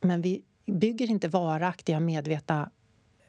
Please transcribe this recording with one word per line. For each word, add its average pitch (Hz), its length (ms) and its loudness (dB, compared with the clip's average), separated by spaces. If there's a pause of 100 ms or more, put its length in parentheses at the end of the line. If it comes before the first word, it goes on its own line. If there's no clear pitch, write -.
Men 175 220 2
vi 185 200 -2 (240)
bygger 226 440 0
inte 185 180 0
varaktiga, 165 720 0
medvetna, 151 680 -2 (580)